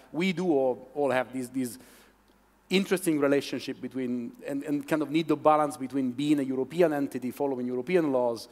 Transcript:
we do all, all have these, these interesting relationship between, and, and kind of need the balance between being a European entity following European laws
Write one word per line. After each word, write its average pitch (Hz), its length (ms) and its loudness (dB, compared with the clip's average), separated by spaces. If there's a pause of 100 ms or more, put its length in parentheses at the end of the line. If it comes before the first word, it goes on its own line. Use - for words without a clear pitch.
(120)
we 180 200 2
do 175 180 0
all, 131 440 2
all 143 180 0
have 123 200 0
these, 127 180 -6
these 123 280 -4 (920)
interesting 180 500 2
relationship 139 600 0
between, 123 520 -6 (140)
and, 139 180 -6
and 147 240 -4
kind 151 120 0
of 139 100 -4
need 156 180 0
the 151 80 4
balance 151 400 4
between 131 340 -4
being 143 300 0
a - 20 -2
European 131 500 2
entity 135 380 -4
following 127 360 -2
European 143 440 2
laws 123 420 0